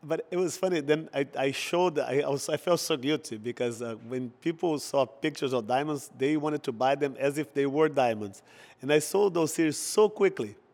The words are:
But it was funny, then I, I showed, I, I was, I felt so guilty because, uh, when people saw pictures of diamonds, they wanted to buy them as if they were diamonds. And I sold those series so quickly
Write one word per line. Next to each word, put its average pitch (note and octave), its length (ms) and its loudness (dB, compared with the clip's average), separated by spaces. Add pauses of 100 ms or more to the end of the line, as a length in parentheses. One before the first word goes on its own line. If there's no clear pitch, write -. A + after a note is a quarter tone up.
But D#3+ 280 -4
it F3+ 60 -4
was F3 200 0
funny, F3+ 240 0
then D3+ 320 0
I, C#3 140 0 (100)
I C3+ 140 2
showed, F3 480 0
I, B2+ 220 0
I C#3+ 80 0
was, C#3 200 -2
I D#3 80 -2
felt E3+ 220 2
so - 180 -2
guilty C#3+ 400 -2
because, A#2 460 -4
uh, A2+ 140 -8 (100)
when B2+ 240 -6 (100)
people E3 380 -2
saw C3+ 260 2
pictures C#3+ 480 -4
of A#2+ 140 0
diamonds, C#3 500 -2
they C#3 200 2
wanted D3+ 280 -2
to C3+ 80 -4
buy B2+ 220 2
them C#3+ 240 -2
as C#3 180 0
if D3+ 160 -6
they C#3 140 0
were D3 220 2
diamonds. A2+ 540 -2 (380)
And C3+ 120 0
I D3+ 80 6
sold F#3+ 340 2
those D#3+ 180 2
series D#3 240 0
so - 320 2
quickly F#3+ 480 0 (180)